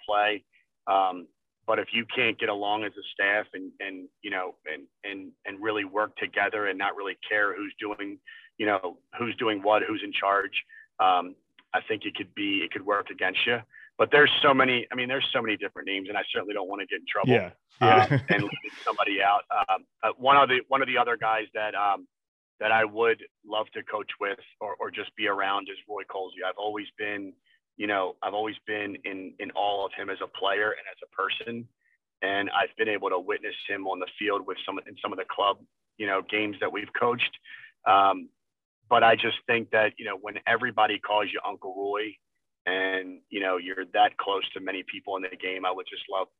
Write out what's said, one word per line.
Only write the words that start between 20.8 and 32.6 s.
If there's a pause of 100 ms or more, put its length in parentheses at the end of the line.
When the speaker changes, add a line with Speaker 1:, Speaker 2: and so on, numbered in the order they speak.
Speaker 1:
of
the
other
guys
that,
um, (540)
that
I
would (240)
love
to
coach
with (220)
or,
or
just
be
around
is (120)
Roy
Colsey.
I've
always (100)
been, (440)
you
know,
I've
always (100)
been
in,
in
awe
of
him
as
a (100)
player
and
as
a
person. (560)
And
I've